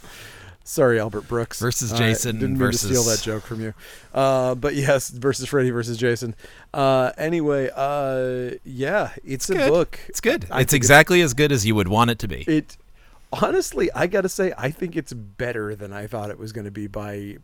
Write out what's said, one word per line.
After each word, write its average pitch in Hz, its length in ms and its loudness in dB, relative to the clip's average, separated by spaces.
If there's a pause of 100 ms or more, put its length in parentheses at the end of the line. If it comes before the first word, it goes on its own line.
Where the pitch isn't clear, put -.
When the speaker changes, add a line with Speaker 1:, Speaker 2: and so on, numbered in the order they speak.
(640)
Speaker 1:
sorry, 120 360 2
Albert 107 280 -4
Brooks. 117 340 -4
Speaker 2:
Versus 120 320 -2
Speaker 1:
Uh, 117 40 -2
Speaker 2:
Jason 113 420 0
Speaker 1:
didn't 135 200 -2
mean 123 120 2
to 117 60 0
steal 120 260 2
Speaker 2:
versus 113 180 2
Speaker 1:
that - 40 -8
joke 107 180 -4
from 110 180 -10
you. 110 120 -8 (400)
Uh, 131 420 2
but 143 200 -2
yes, 139 340 2
versus 131 380 -2
Freddy 127 240 2
versus 117 260 -4
Jason. 117 380 0 (380)
Uh, 135 440 4
anyway, 147 560 0
uh, 131 760 -2 (140)
yeah, 143 460 -2 (120)
it's - 260 -6
Speaker 2:
It's - 0 -
Speaker 1:
a - 60 0
Speaker 2:
good. 277 140 4
Speaker 1:
book. 165 300 2 (100)
Speaker 2:
It's - 120 -8
good. 247 240 0
Speaker 1:
I - 0 -
Speaker 2:
It's 90 60 -12
Speaker 1:
think 131 120 2
it's 135 100 2
Speaker 2:
exactly 143 480 8
as 143 120 2
good 143 180 2
as 117 140 2
you 110 100 4
would 98 120 2
want 113 240 4
it 110 80 -4
to - 80 -6
be. 71 200 -8
Speaker 1:
It, 156 280 0 (560)
honestly, - 640 0
I 156 140 0
gotta 185 220 0
say, 185 280 -2
I 135 140 -2
think 170 260 -6
it's - 160 -8
better 107 600 -6
than 101 200 -12
I 104 120 -8
thought 104 260 -8
it - 60 -12
was 110 140 -12
gonna 104 180 -10
be 104 180 -8
by 101 560 -10